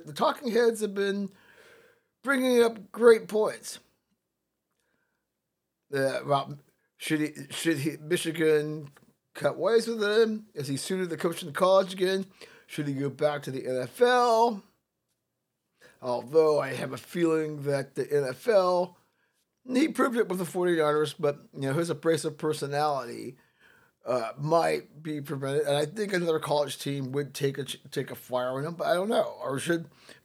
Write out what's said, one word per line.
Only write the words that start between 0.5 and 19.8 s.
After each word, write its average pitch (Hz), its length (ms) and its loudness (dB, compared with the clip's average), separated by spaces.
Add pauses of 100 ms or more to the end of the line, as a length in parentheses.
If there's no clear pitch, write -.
heads 226 300 2
have 196 120 -4
been 196 360 -2 (920)
bringing 254 380 4
up 226 300 0
great 226 360 6
points. 202 520 -2 (2250)
Uh, 135 280 0
about 143 360 -2 (400)
should 156 240 -2
he, 151 100 -2 (180)
should 160 300 -2
he, 143 200 -4
Michigan 156 920 0 (420)
cut 147 240 -2
ways 220 300 2
with 226 160 -2
him? 214 500 2
Is 139 140 -8
he 139 100 -2
suited 185 320 -2
to 160 80 -6
coach 165 240 -2
in 165 120 -10
college 190 400 4
again? 190 340 -2 (400)
Should 147 200 -6
he 143 60 -4
go 139 160 -2
back 147 340 -2
to 143 80 -8
the 131 160 -8
N 127 140 -2
F - 180 -10
L? 240 640 4 (1400)
Although 135 580 2
I 135 140 -4
have 127 180 -6
a 131 60 -8
feeling 160 640 -2
that 139 320 -4
the 135 160 -4
N 143 180 2
F - 180 -8
L, 180 500 2 (720)
he 269 160 4